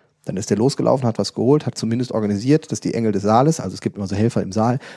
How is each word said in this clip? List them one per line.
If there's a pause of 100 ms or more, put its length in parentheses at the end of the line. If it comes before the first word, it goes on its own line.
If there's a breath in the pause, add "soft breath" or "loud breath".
(260 soft breath)
Dann
ist
der
losgelaufen,
hat
was
geholt,
hat
zumindest
organisiert,
dass
die
Engel
des
Saales,
also
es
gibt
immer
so
Helfer
im
Saal, (180 loud breath)